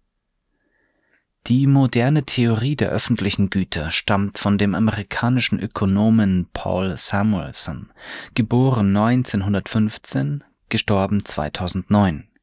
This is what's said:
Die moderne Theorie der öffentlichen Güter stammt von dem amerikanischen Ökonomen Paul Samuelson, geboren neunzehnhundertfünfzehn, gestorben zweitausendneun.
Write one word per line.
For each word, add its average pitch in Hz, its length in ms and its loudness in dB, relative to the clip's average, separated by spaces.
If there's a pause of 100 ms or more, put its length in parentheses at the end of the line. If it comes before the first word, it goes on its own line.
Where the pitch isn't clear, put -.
(1500)
Die 135 200 2
moderne 139 560 4
Theorie 117 540 0
der - 140 0
öffentlichen 101 580 0
Güter 82 420 -2
stammt 101 460 -2
von 101 200 0
dem 101 160 2
amerikanischen 110 840 0
Ökonomen 101 960 2
Paul 92 420 -4
Samuelson, 92 960 -2 (440)
geboren 120 580 2
neunzehnhundertfünfzehn, 110 1500 0 (240)
gestorben 101 560 0
zweitausendneun. 90 1040 -2 (140)